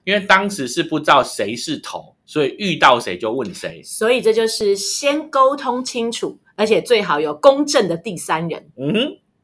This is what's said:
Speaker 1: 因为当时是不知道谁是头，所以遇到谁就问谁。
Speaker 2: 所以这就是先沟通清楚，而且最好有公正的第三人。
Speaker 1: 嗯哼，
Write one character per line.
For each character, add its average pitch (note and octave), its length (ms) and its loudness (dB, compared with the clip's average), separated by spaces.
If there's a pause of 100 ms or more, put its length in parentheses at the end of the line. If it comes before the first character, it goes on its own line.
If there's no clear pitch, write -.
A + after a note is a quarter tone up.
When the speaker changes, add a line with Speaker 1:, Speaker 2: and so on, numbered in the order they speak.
Speaker 1:
因 F#3+ 80 -2
为 G#3 80 2
当 G3 300 2
时 G3+ 180 -6
是 - 140 -2
不 D#3+ 180 -4
知 D#3 60 -8
道 D3 160 6
谁 G#2+ 340 -4
是 C#3 220 -6
头， - 360 -14 (120)
所 D3+ 180 0
以 B2+ 140 -2
遇 E3+ 180 -2
到 C#3 240 6
谁 F#2+ 160 -6
就 A2 160 -4
问 A2+ 220 -6
谁。 E2 280 -10
Speaker 2:
所 - 300 -2
以 B3+ 80 2
这 G3+ 100 4
就 A3 160 2
是 G#3 300 0
先 C#4+ 540 -4
沟 C4+ 260 4
通 B3+ 260 -4
清 A#3 300 -4
楚， - 260 -8 (180)
而 G#3+ 100 0
且 G3+ 160 2
最 A3+ 200 2
好 E3 160 0
有 D3+ 160 -2
公 C#4 300 4
正 C4 240 2
的 E3+ 80 -2
第 F#3 180 -10
三 E3 320 -4
人。 - 300 -10
Speaker 1:
嗯 C#3 160 -4
哼， C#4+ 260 -2 (260)